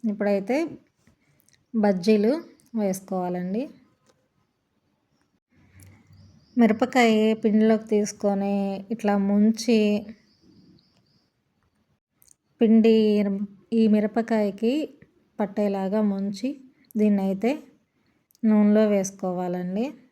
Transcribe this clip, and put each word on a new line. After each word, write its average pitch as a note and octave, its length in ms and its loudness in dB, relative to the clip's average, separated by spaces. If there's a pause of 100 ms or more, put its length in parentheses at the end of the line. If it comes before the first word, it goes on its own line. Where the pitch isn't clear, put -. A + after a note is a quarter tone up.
(120)
ఇప్పుడైతే G3+ 460 -2 (1300)
బజ్జీలు G#3 480 2 (440)
వేసుకోవాలండి. F#3+ 840 -4 (3000)
మిరపకాయ A#3 540 4 (280)
పిండిలోకి A3 500 2
తీసుకొని G3+ 600 -2 (420)
ఇట్లా G#3 200 -2 (140)
ముంచి, A3 500 2 (2750)
పిండి A3+ 320 4 (840)
ఈ - 20 2 (140)
మిరపకాయకి A3 760 -2 (680)
పట్టేలాగా G3 720 -2
ముంచి G3 400 -6 (500)
దీన్నైతే G3 500 0 (1000)
నూనెలో G#3 420 4
వేసుకోవాలండి. F#3 920 -4 (260)